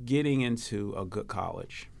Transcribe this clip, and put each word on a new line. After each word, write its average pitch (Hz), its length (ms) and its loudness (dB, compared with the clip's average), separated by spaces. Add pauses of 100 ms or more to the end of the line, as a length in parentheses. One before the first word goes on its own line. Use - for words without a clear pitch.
getting 139 380 4
into 117 540 0
a 95 80 -2
good 90 240 -4
college, 90 600 -6 (120)